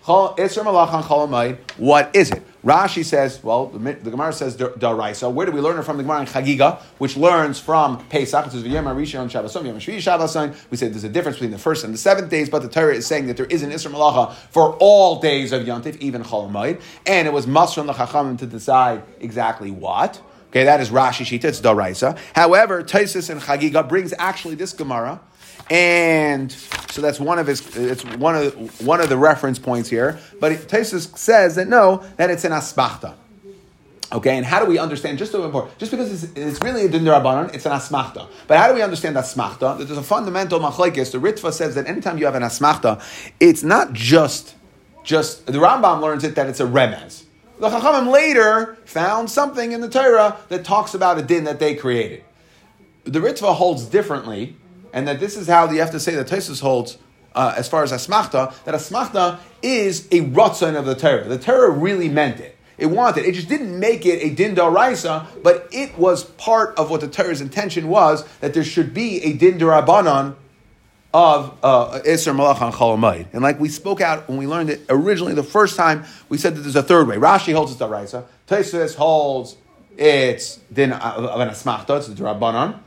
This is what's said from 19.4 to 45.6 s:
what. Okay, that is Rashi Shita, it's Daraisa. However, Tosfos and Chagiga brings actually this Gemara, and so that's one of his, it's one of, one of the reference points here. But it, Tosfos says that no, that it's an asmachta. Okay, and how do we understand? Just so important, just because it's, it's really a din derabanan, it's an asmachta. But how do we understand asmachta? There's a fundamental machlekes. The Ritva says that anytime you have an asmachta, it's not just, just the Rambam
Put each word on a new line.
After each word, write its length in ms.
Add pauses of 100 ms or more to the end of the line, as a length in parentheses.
what. 500 (280)
Okay, 160
that 160
is 100
Rashi 340
Shita, 200
it's 160
Daraisa. 580 (160)
However, 480
Tosfos 480
and 100
Chagiga 480
brings 300
actually 380
this 160
Gemara, 480 (480)
and 840
so 500
that's 160
one 220
of 80
his, 280
it's 280
one 320
of, 500
one 140
of 80
the 80
reference 420
points 300
here. 320 (180)
But 140
it, 160
Tosfos 500
says 380
that 100
no, 380 (140)
that 120
it's 140
an 80
asmachta. 600 (1000)
Okay, 240
and 100
how 180
do 60
we 80
understand? 400
Just 140
so 120
important, 340
just 120
because 320
it's, 140
it's 260
really 240
a 20
din 140
derabanan, 500
it's 140
an 60
asmachta. 560 (180)
But 120
how 100
do 60
we 80
understand 340
asmachta? 600
There's 140
a 140
fundamental 560
machlekes. 500
The 80
Ritva 340
says 220
that 140
anytime 280
you 100
have 100
an 80
asmachta, 580 (380)
it's 240
not 280
just, 600 (480)
just 440
the 120
Rambam 420